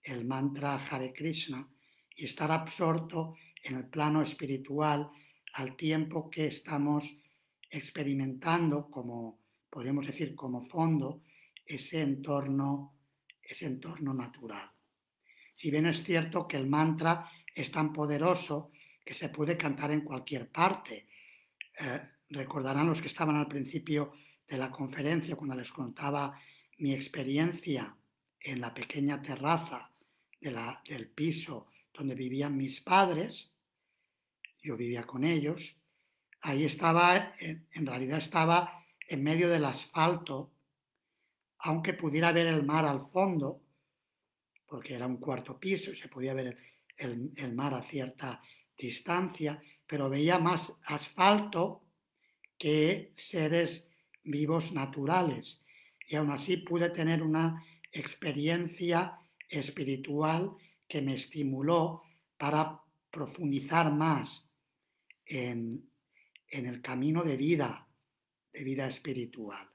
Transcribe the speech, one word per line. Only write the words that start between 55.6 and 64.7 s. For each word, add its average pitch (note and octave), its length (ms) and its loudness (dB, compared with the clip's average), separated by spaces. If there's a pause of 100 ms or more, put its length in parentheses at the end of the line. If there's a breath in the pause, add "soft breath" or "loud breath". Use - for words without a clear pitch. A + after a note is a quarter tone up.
Y D3+ 80 -6
aún D3+ 160 2
así C#3+ 260 0
pude E3+ 320 0
tener E3 320 2
una D#3+ 420 2 (280 loud breath)
experiencia E3+ 1300 -2 (280 loud breath)
espiritual D3 1080 -2 (320 loud breath)
que D3 160 -4
me C3+ 100 0
estimuló D3 880 0 (340 loud breath)
para D3+ 460 0 (300)
profundizar D3+ 840 0
más D3+ 560 0 (760)